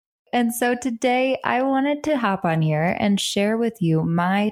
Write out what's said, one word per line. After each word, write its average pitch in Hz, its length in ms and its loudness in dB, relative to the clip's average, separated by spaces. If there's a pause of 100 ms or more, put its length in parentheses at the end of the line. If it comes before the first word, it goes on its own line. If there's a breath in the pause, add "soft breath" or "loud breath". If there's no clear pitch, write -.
(320)
And 233 200 2
so 247 220 0
today 254 720 0
I 240 180 0
wanted 277 420 0
to 302 120 2
hop 196 300 -2
on 165 160 2
here 156 360 0
and 202 220 0
share 208 380 -2
with 233 240 -2
you 160 200 2
my 180 500 0